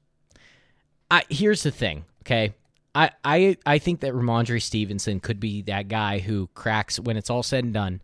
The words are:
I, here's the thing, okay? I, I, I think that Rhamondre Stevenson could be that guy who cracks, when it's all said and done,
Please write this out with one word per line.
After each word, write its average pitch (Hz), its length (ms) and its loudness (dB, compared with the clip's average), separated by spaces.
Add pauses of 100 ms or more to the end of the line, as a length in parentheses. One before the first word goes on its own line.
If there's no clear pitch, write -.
(1120)
I, 175 180 6
here's 196 340 2
the 147 80 0
thing, 80 340 -4 (180)
okay? 110 320 0 (400)
I, 151 160 4 (140)
I, 180 320 4 (100)
I 147 120 4
think 175 220 -2
that 135 140 -2
Rhamondre 117 480 2
Stevenson 104 580 -2
could 104 200 -4
be 104 220 -4
that 98 260 -4
guy 104 320 0
who 98 340 -2
cracks, 110 440 -2
when 113 180 -2
it's 107 140 -4
all 123 120 0
said 127 220 -2
and 117 100 -2
done, 92 300 -2